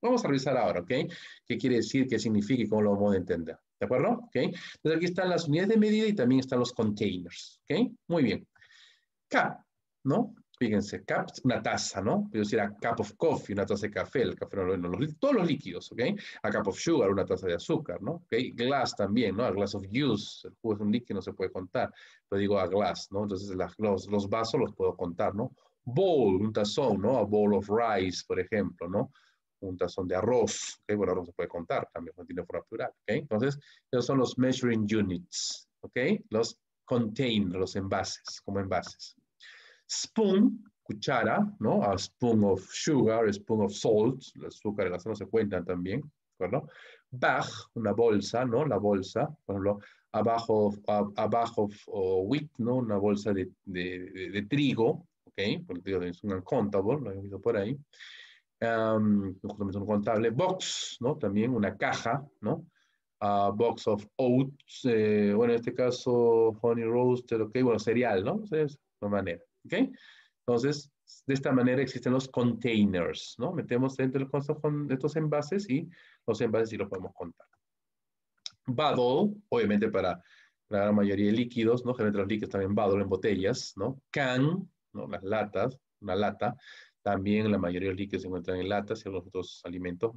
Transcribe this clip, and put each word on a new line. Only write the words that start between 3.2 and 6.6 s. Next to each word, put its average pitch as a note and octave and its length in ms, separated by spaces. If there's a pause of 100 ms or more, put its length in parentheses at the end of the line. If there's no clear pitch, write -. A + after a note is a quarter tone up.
¿De G2+ 60
acuerdo? C#3+ 380
¿Ok? - 100
Entonces D#3 600
aquí E3 80
están F3+ 260
las E3+ 160
unidades D#3+ 220
de A3+ 80
medida G#3+ 320
y G3+ 40
también C3 280
están B2+ 180
los A#2+ 140